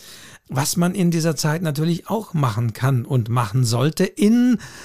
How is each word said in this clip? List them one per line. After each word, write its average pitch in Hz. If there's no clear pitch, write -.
was 139
man 180
in 175
dieser 165
Zeit 156
natürlich 156
auch 208
machen 117
kann 127
und 123
machen 120
sollte 127
in 233